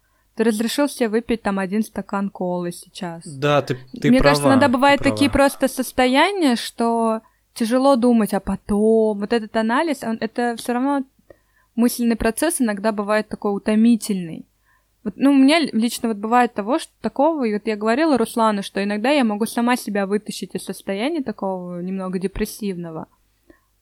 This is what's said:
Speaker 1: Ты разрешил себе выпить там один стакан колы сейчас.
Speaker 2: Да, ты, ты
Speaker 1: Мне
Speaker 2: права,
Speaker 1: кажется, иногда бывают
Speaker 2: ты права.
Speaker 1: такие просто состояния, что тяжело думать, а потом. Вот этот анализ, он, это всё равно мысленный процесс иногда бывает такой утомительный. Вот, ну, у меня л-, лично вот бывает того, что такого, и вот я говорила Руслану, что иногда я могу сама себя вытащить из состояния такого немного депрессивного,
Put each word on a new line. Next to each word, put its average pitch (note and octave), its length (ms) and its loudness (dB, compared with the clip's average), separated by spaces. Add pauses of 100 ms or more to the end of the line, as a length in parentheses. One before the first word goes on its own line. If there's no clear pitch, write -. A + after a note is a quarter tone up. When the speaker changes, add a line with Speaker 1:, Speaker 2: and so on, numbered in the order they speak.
(360)
Speaker 1:
Ты A3 80 0
разрешил A#3 440 0
себе A#3+ 220 -2
выпить A3+ 320 -2
там G3 180 -2
один G3 240 -2
стакан G3 460 -6
колы F3+ 420 -6
сейчас. E3+ 540 -12
Speaker 2:
Да, C#3+ 380 0
ты, C3+ 140 -4 (220)
ты D3 100 2
Speaker 1:
Мне B3+ 100 6
Speaker 2:
права, C#4+ 120 6
Speaker 1:
кажется, C#4+ 180 2
иногда C4+ 180 6
бывают C#4 320 4
Speaker 2:
ты - 60 -2
права. A#3 120 0
Speaker 1:
такие C#4 140 2
просто C#4 360 2
состояния, C4 880 0
что A3+ 680 -2 (340)
тяжело B3+ 400 2
думать, A3+ 380 4
а F#3+ 60 0
потом. G#3+ 800 0
Вот G#3 140 -4
этот A3 220 -2
анализ, B3+ 480 0
он, A3+ 180 -4
это A#3 360 -4
всё - 160 -6
равно C4+ 300 -2 (720)
мысленный A#3 400 2
процесс D4 460 0
иногда G#3+ 300 -2
бывает G#3+ 380 -2
такой G#3 260 -4
утомительный. G#3+ 920 0 (580)
Вот, G#3+ 140 -8
ну, C#4 140 4
у C#4 40 4
меня C#4 240 6
л-, C#4 140 0
лично A3+ 360 -2
вот G#3+ 80 -4
бывает A#3 360 2
того, A3+ 260 -2
что - 120 -18 (100)
такого, C#4 440 0
и G#3+ 80 0
вот G#3 140 -4
я G#3+ 80 -2
говорила A#3+ 420 2
Руслану, A3 460 0
что - 200 -4
иногда G#3 280 -2
я C#4+ 120 4
могу G#3 220 0
сама A#3+ 300 0
себя G3+ 300 -2
вытащить G3+ 500 -6
из F#3+ 80 -8
состояния A3 580 -6
такого F#3 600 -6
немного F#3 380 -6
депрессивного, F#3 880 -6 (720)